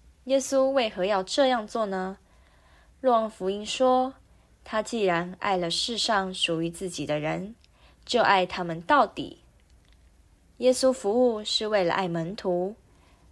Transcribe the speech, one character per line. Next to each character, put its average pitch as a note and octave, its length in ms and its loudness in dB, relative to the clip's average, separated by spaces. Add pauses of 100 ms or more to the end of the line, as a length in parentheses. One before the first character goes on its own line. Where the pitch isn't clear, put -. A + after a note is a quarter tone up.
(260)
耶 C4+ 140 2
稣 C4+ 320 2
为 B3+ 180 2
何 F#3 160 -4
要 G3 160 0
这 C4 280 2
样 A3+ 180 0
做 A3+ 180 -2
呢？ F#3+ 320 -4 (800)
若 C4 140 4
望 A3 160 2
福 F#3 220 -4
音 G#3 120 -6
说 B3+ 520 2 (500)
：“他 A3 160 -2
既 G#3+ 220 -4
然 F3 360 0
爱 G3+ 160 -2
了 F3 140 -2
世 G#3 300 -4
上 F#3+ 340 0
属 E3 300 -2
于 E3+ 80 -4
自 F3+ 180 -8
己 D3+ 160 -8
的 D3+ 140 -2
人， E3+ 340 -6 (500)
就 A3+ 200 2
爱 F#3+ 200 6
他 F3+ 200 -4
们 E3+ 180 -6
到 C4+ 240 4
底。” - 380 -10 (1120)
耶 B3+ 160 4
稣 C4 180 2
服 B3 400 2
务 G#3+ 120 -6
是 - 240 -2
为 G#3+ 160 2
了 E3+ 100 0
爱 F#3+ 140 0
门 E3+ 280 -4
徒， F#3 400 -2 (560)